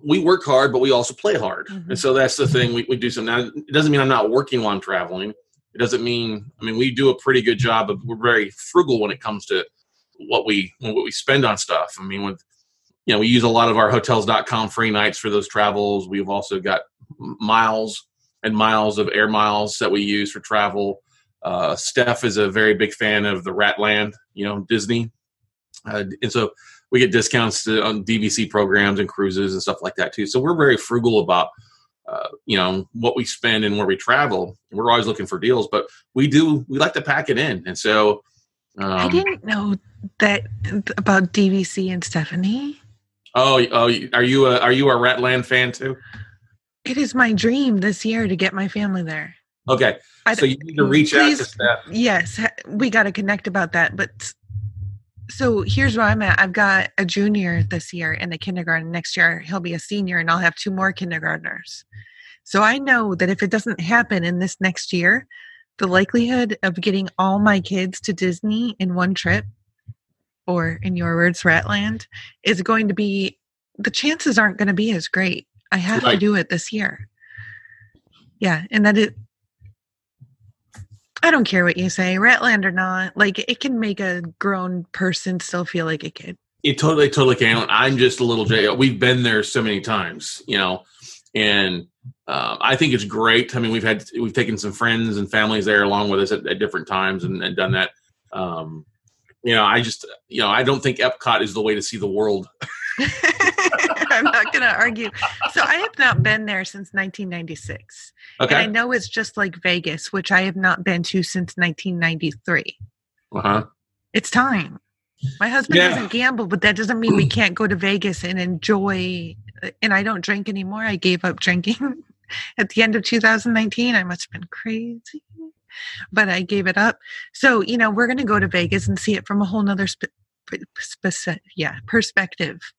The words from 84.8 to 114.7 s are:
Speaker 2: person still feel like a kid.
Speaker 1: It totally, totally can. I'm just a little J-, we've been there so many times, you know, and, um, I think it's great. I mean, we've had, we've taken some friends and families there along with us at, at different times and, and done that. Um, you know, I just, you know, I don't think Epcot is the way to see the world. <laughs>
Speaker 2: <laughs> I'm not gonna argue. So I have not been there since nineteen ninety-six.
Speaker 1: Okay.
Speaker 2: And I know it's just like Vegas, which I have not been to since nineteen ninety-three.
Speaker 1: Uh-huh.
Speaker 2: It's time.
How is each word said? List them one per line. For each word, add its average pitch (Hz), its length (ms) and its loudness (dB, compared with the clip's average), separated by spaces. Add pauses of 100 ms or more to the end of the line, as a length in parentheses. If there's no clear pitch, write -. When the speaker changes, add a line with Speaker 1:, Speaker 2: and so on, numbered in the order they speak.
Speaker 2:
person 185 480 -2
still 180 240 -6
feel 170 200 -4
like 160 200 -4
a 160 60 -8
kid. - 280 -16 (240)
Speaker 1:
It 139 160 0
totally, 147 320 4
totally 131 240 6
can. 113 340 4
I'm 131 280 4
just 127 240 4
a 123 40 2
little 113 200 2
J-, 107 240 4
we've 120 320 2
been 123 240 4
there 110 180 2
so 120 180 -2
many 104 200 0
times, 92 640 -6
you 104 100 -2
know, 92 280 -2 (500)
and, 98 540 0 (400)
um, 62 320 -4
I 131 160 2
think 143 180 2
it's 104 100 -2
great. 113 520 2
I - 20 -2
mean, 113 140 -2
we've 113 100 -2
had, 107 220 -2 (100)
we've 117 180 -4
taken 110 240 0
some 98 160 -8
friends 113 440 -2
and 101 120 -4
families 107 360 0
there 104 180 4
along 101 280 2
with 98 100 2
us 98 100 0
at, - 160 -2
at 95 140 -4
different 95 260 -4
times 95 380 -2
and, 90 180 -4
and 95 140 -4
done 98 160 0
that. 92 180 0 (420)
Um, 82 540 -8 (560)
you 120 120 0
know, 110 100 4
I 110 160 4
just, 113 260 -6 (220)
you - 120 -6
know, 104 80 2
I 113 140 4
don't 131 200 0
think 131 160 -2
Epcot 123 420 0
is 98 140 -4
the 110 80 -4
way 107 120 2
to 101 80 -4
see - 140 -8
the 104 100 -4
world. 101 460 -2
<laughs> - 60 -20 (400)
Speaker 2:
<laughs> 254 40 -2 (1080)
I'm 240 140 2
not 233 280 2
gonna 247 260 2
argue. 226 320 -2 (420)
So - 100 0
I - 120 2
have 392 240 -4
not 254 240 4
been 214 240 0
there 196 180 -4
since 196 300 -16
nineteen 196 340 -6
ninety-six. - 840 -12 (280)
Speaker 1:
Okay. - 140 4
Speaker 2:
And 247 80 4
I 226 40 0
know 233 260 -2
it's 233 160 -2
just - 280 -6
like 190 260 -4
Vegas, 170 480 -4
which 190 220 -2
I 185 100 4
have 190 140 -2
not 185 280 0
been 175 200 0
to 190 180 -2
since 180 360 -6
nineteen 175 400 -2
ninety-three. 165 800 -4 (580)
Speaker 1:
Uh-huh. 104 300 0 (500)
Speaker 2:
It's - 160 0
time. 247 480 0 (600)